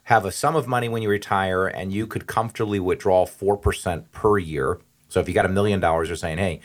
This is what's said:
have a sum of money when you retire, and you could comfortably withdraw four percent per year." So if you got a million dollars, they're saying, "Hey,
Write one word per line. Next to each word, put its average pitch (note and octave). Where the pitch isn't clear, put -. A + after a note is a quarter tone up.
have A2
a F#2+
sum D3+
of B2+
money A#2+
when A2+
you A2
retire, F#2+
and F#2+
you G#2+
could -
comfortably A2
withdraw F#2
four G2
percent F2+
per G#2
year." D#2
So F#2
if D#2+
you F2
got G2+
a F#2
million G2+
dollars, E2
they're E2+
saying, D#2+
"Hey, F2+